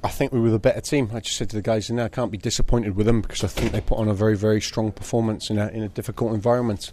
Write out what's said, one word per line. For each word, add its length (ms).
I 60
think 240
we 80
were 100
the 80
better 240
team. 320
I 60
just 180
said 120
to 60
the 60
guys 260
in 80
there, 80
"I 60
can't 200
be 60
disappointed 580
with 120
them," 160
because 200
I 40
think 260
they 80
put 180
on 100
a 60
very, 220
very 240
strong 320
performance 560
in 100
a, 100
in 140
a 60
difficult 460
environment. 580